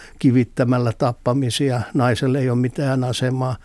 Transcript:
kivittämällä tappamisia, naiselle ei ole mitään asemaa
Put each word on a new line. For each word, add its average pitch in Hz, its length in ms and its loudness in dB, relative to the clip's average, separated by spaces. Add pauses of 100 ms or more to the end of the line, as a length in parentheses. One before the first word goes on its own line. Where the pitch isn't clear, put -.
(180)
kivittämällä 123 800 2
tappamisia, 123 840 -2 (140)
naiselle 127 440 2
ei 131 120 0
ole 120 80 0
mitään 131 460 -2
asemaa 127 600 -2